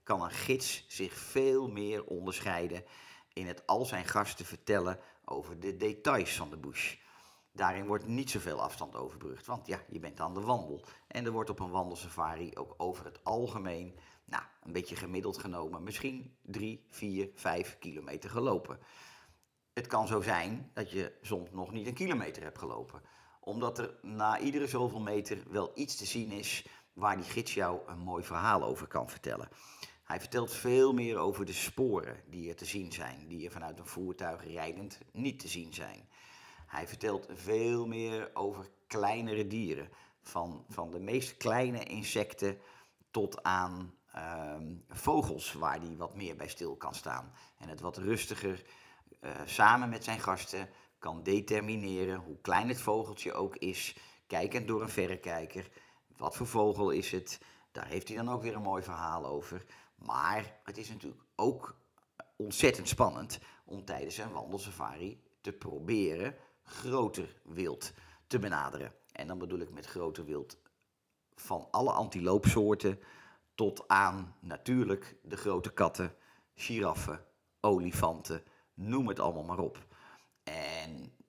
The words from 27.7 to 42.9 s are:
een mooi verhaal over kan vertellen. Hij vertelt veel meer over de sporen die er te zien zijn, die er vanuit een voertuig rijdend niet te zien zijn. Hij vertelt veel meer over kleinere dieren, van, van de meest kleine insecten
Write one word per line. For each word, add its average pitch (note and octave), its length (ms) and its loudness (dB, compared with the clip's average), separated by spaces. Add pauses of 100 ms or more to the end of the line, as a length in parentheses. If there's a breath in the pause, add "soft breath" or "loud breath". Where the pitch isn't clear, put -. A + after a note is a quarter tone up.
een F2 140 -10
mooi F2 240 -4
verhaal F2+ 380 4
over B1+ 240 -2
kan C2 240 -2
vertellen. - 380 -6 (560 loud breath)
Hij F2 160 -4
vertelt A#2+ 320 -2
veel C3 400 8
meer A#2 260 2
over G2 260 2
de F#2 80 -4
sporen F#2+ 760 0
die E2+ 220 -8
er E2 80 -8
te - 80 -12
zien F#2 280 -6
zijn, C#2 360 -8
die E2 160 -6
er E2+ 80 -8
vanuit D#2+ 260 -10
een F2 80 -14
voertuig F2+ 580 -6
rijdend E2 540 -8 (140)
niet C3 260 -4
te - 100 -12
zien E2 260 -8
zijn. G#1 340 -12 (600 loud breath)
Hij D#2 180 -6
vertelt G2 480 -2
veel A2+ 520 2
meer A2+ 480 -2
over G2 340 -2 (180)
kleinere G#2+ 600 2
dieren, F2 420 -2 (320 loud breath)
van, E2+ 480 -6
van E2+ 220 -6
de F2 100 -6
meest A#2+ 360 0
kleine A#2+ 480 2
insecten G#2 760 -2 (520 loud breath)